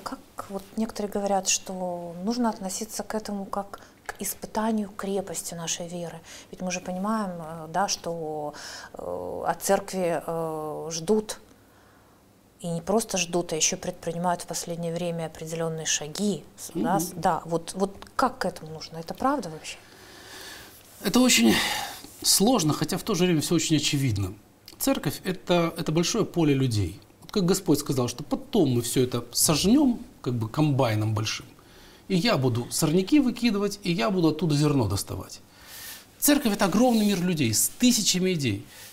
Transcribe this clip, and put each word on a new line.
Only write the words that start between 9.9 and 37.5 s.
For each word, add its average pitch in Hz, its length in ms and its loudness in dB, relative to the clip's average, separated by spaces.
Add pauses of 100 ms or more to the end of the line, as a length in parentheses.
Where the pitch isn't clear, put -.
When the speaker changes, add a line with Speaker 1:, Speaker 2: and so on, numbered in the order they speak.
Speaker 1:
э, 156 640 -6
ждут. 196 480 0 (1200)
И - 80 -8
не 165 140 -4
просто 208 360 0
ждут, 175 340 -2
а 160 60 -2
еще 156 180 2
предпринимают 175 680 -4
в - 60 -12
последнее 170 460 -6
время 170 320 -4
определенные 160 600 -6
шаги. 156 600 -2 (120)
С-, - 160 -14
да, 175 240 2
с-, 170 140 -2
Speaker 2:
Мгм. 170 100 -10
Speaker 1:
да, 170 220 2
вот, 165 320 -4
вот 190 160 -2 (240)
как 247 240 2
к - 60 -4
этому 165 260 -6
нужно? 160 280 -12
Это 165 140 -10
правда 254 360 -2
вообще? - 260 -12 (1300)
Speaker 2:
Это 226 160 2
очень 233 340 6 (680)
сложно, 190 500 4
хотя 160 260 0
в - 60 -6
то 220 120 -2
же 175 100 4
время 170 160 4
все 170 140 0
очень 156 200 2
очевидно. 120 580 0 (460)
Церковь — 262 460 0
это, 175 520 0
это 170 140 -2
большое 170 320 2
поле 156 300 2
людей. 113 480 0 (200)
Вот - 120 -20
как 196 120 2
Господь 170 340 4
сказал, 123 280 0
что - 160 -6
потом 196 460 2
мы 120 120 2
все 127 220 2
это 123 300 -2
сожнем, 220 640 4 (220)
как 127 140 -2
бы 110 120 -2
комбайном 120 640 2
большим, 110 320 -2 (640)
и 196 80 0
я 185 220 4
буду 120 320 0
сорняки 185 500 4
выкидывать, 208 640 2
и - 80 0
я 220 180 2
буду 180 200 4
оттуда 151 260 2
зерно 143 320 4
доставать. - 540 -6 (760)
Церковь — 277 400 4
это 220 60 2
огромный 220 420 6
мир 202 160 4
людей 151 320 2